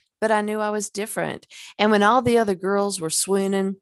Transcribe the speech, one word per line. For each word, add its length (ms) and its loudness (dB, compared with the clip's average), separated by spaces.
but 100 0
I 100 2
knew 200 -4
I 100 -2
was 200 -6
different. 560 -6
And 120 4
when 120 6
all 200 6
the 160 2
other 160 2
girls 460 -2
were 100 -6
swooning, 720 0